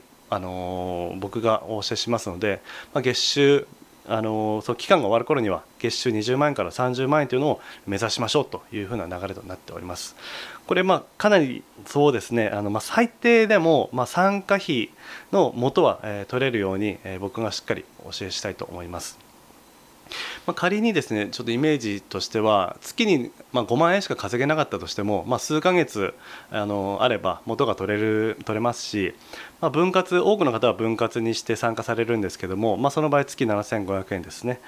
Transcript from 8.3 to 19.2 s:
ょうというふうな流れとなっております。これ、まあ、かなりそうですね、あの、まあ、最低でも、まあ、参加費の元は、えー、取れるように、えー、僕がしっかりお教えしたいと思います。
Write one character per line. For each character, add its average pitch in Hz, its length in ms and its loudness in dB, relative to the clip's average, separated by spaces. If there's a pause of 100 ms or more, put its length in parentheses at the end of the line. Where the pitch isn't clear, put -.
ょ 147 60 6
う - 40 -4
と - 260 -10
い 110 80 -6
う 98 80 -6
ふ 117 60 -6
う 117 40 -4
な 90 80 -4
流 90 220 -8
れ 95 80 -8
と 95 80 -14
な 92 120 -12
っ - 20 -16
て - 160 -16
お 85 60 -10
り 87 60 -12
ま 90 120 -10
す。 - 180 -12 (500)
こ - 80 -2
れ、 180 100 4
ま 185 120 4
あ、 - 80 -4 (140)
か 208 120 2
な 208 80 8
り 135 260 2 (220)
そ 143 260 4
う - 20 0
で 107 80 0
す - 100 -10
ね、 117 160 2
あ 104 140 -2
の、 104 80 -2
ま 104 80 0
あ、 107 40 -2
最 233 280 2
低 233 360 4
で 208 140 4
も、 160 320 4
ま 123 120 0
あ、 - 20 2
参 196 360 2
加 196 140 2
費 139 340 0 (440)
の 165 200 4
元 123 300 2
は、 107 200 4
え 104 220 -6
ー、 - 60 -14
取 123 120 0
れ 135 60 2
る 117 100 0
よ 95 140 0
う 95 40 -2
に、 101 260 -2
え 95 140 -10
ー、 - 20 -10
僕 98 220 -8
が 107 100 -2
し - 100 -8
っ - 40 -20
か 117 80 -4
り 90 100 -6 (220)
お 98 60 -14
教 101 160 -8
え 92 40 -8
し - 80 -8
た 104 100 -6
い 90 60 -8
と - 80 -10
思 90 200 -12
い 87 40 -12
ま 87 140 -10
す。 - 180 -14 (1300)